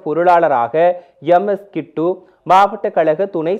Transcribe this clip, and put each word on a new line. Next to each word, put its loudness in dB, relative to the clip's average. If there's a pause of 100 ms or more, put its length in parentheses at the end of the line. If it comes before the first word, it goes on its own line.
பொருளாளராக 0 (640)
எம் -2
எஸ் -6
கிட்டு, -6 (420)
மாவட்ட 2
கழக 0
துணை -4